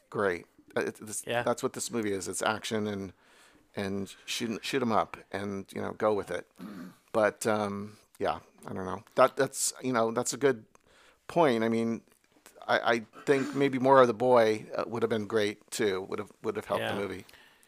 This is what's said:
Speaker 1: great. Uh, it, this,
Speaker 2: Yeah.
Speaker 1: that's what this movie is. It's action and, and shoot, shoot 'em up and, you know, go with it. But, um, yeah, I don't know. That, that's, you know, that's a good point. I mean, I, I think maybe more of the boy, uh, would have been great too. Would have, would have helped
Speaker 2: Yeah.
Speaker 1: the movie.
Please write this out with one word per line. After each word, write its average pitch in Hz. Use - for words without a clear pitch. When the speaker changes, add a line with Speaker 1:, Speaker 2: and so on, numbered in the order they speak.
Speaker 1:
great. 92
Uh, 113
it, -
this, 107
Speaker 2:
Yeah. 120
Speaker 1:
that's 120
what 127
this -
movie 107
is. 92
It's 95
action 107
and, 98
and 98
shoot, 110
shoot 135
'em 117
up 90
and, 98
you 104
know, 98
go 107
with 98
it. 87
But, 107
um, 104
yeah, 82
I 101
don't 95
know. 92
That, 131
that's, -
you 127
know, 113
that's 120
a 131
good 120
point. 127
I 113
mean, 113
I, 117
I 117
think 135
maybe 139
more 135
of 127
the 120
boy, 113
uh, -
would 113
have 113
been 107
great 104
too. 98
Would 98
have, 98
would 107
have 104
helped 107
Speaker 2:
Yeah. 110
Speaker 1:
the 101
movie. 95